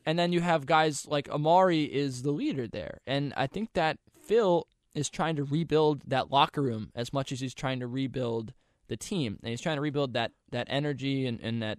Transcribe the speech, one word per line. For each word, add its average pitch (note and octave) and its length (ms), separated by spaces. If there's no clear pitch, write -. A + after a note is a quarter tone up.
and D#3+ 100
then F3 160
you E3+ 80
have E3 240
guys D#3 420
like C#3+ 220
Amari D#3+ 540
is C3+ 400
the C#3+ 80
leader D3+ 360
there. - 380
And C#3 320
I C#3 80
think G3+ 280
that D#3+ 260
Phil G3 400
is D3 120
trying D#3+ 280
to C#3+ 80
rebuild D3+ 640
that C3 240
locker C#3+ 320
room A2 320
as A#2+ 180
much C#3 180
as B2+ 80
he's B2+ 140
trying C3 280
to B2 40
rebuild A#2+ 680
the A#2 100
team. C#3 460
And A#2 80
he's A#2 100
trying D#3+ 160
to C#3 40
rebuild C#3+ 320
that, A#2 180
that A#2+ 220
energy C3+ 560
and, A#2 140
and A2+ 200
that G#2+ 180